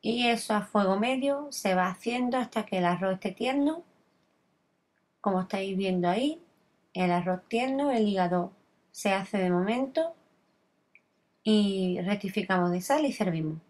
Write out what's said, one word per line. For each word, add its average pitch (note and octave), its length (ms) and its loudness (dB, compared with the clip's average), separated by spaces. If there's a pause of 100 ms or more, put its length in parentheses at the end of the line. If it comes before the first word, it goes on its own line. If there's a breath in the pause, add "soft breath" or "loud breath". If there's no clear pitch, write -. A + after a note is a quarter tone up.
Y A#3+ 260 0
eso A3+ 260 0
a G#3 80 2
fuego G3 340 2
medio C4+ 540 0
se F#3+ 240 0
va F3+ 140 2
haciendo B3 500 -2
hasta A3 260 -4
que F#3+ 140 -4
el F3+ 60 2
arroz F3 300 0
esté F#3+ 180 -6
tierno. C#4+ 500 -2 (1400)
Como F#3+ 200 0
estáis G3 360 -4
viendo F#3 320 0
ahí, C4 320 0 (540)
el F3+ 160 2
arroz F3 380 0
tierno, C4+ 420 0
el A3+ 160 2
hígado F#3 460 0 (400)
se - 200 -2
hace G3 260 -2
de F#3 120 2
momento B3+ 640 0 (1300)
y G3 600 2
rectificamos F#3+ 680 0
de F3+ 100 0
sal D4 240 2
y C4 80 0
servimos. D#3+ 460 -2 (120)